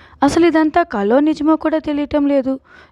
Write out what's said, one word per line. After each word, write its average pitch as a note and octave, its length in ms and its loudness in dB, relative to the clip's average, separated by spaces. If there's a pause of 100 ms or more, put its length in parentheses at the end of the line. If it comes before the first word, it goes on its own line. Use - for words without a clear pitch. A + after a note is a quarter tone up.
(220)
అసలు D4+ 240 2
ఇదంతా D#4 360 2
కలో A3+ 380 0
నిజమో D#4 360 0
కూడా D#4 220 -2
తెలియటం D4 480 -4
లేదు. C4+ 340 -2 (320)